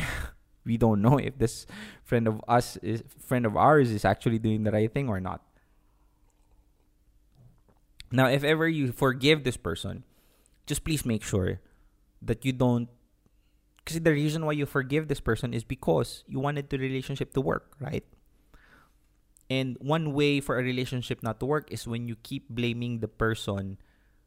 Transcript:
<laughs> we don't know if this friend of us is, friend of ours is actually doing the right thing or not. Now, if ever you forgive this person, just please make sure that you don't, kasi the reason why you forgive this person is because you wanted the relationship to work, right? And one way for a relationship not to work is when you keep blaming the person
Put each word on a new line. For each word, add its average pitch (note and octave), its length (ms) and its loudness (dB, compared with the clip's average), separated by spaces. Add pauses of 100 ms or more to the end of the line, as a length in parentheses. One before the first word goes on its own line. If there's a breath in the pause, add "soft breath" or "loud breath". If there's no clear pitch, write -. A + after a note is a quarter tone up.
(320 loud breath)
<laughs> - 340 -20
we A2+ 120 2
don't A2 240 6
know A#2 160 6
if G2+ 200 -4
this - 300 -2 (360 loud breath)
friend A#2 240 0
of A2 200 0
us A#2+ 320 2
is, A2 240 -4 (160)
friend B2 260 0
of G#2 120 0
ours B2+ 340 6
is G#2 140 0
actually A2 340 2
doing A2 240 0
the G#2+ 80 0
right G#2+ 200 2
thing C#3 180 -2
or F#2+ 100 -2
not. F#2 240 -8 (2750)
Now, B2+ 160 6
if C#3 160 2
ever D#3+ 260 2
you C#3+ 220 0
forgive C3+ 520 2
this B2 140 -2
person, F#2 460 -8 (600)
just - 180 -6
please D#3+ 220 -2
make A2+ 180 -2
sure F#2 360 0 (640)
that A2+ 240 -4
you C3 80 2
don't, A#2+ 340 2 (1000)
kasi D#3+ 140 -6
the E3 140 4
reason D3+ 320 0
why D3+ 80 0
you C#3+ 120 -2
forgive C#3 440 0
this C3+ 100 -2
person A#2+ 340 -2
is A#2 100 -4
because - 640 -2
you C3+ 120 -6
wanted C#3+ 300 -4
the C#3 80 -2
relationship C3 560 -4
to C3+ 80 2
work, - 380 -4
right? - 260 -6 (1400 soft breath)
And C3 320 -2
one D3+ 320 0
way C#3+ 260 4
for C3+ 180 -2
a B2+ 60 0
relationship B2+ 580 -4
not A2+ 200 -6
to B2 40 -4
work D3 240 -2
is - 180 -10
when A#2+ 200 -6
you A2+ 160 -8
keep C#3 240 -10
blaming A#2+ 540 -4
the G#2 100 -6
person G2 640 -2 (500)